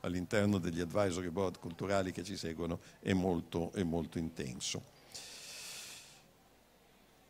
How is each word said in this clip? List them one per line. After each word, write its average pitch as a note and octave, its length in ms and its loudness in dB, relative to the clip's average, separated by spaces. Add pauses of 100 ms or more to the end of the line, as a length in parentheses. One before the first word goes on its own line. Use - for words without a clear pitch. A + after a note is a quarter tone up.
all'interno G2+ 560 4
degli F2 240 0
advisory F2+ 480 2
board F#2 300 0
culturali F#2+ 520 0
che E2+ 120 -4
ci F#2+ 120 -6
seguono E2+ 440 -2 (200)
è G2+ 140 2
molto, F2 600 2
è F#2+ 100 2
molto E2 340 0
intenso. - 840 -6 (2250)